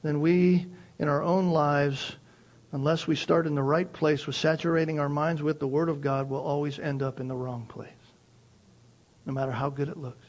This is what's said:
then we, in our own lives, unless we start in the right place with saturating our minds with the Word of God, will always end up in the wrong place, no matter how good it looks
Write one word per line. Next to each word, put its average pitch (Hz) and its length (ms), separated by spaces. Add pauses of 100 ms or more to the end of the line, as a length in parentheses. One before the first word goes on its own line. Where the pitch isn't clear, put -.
then 147 160
we, 180 480 (320)
in 147 80
our 143 160
own 180 260
lives, 147 640 (560)
unless 156 380
we 151 80
start 165 320
in 147 80
the 139 60
right 160 300
place 151 360
with 135 80
saturating 160 640
our 143 80
minds 147 340
with 151 160
the 143 80
Word 151 220
of 143 120
God, 139 300
will 139 80
always 147 400
end 139 240
up 131 160
in 131 80
the 131 80
wrong 123 320
place, - 220 (1400)
no 139 60
matter 135 180
how 127 200
good 143 180
it - 80
looks 131 320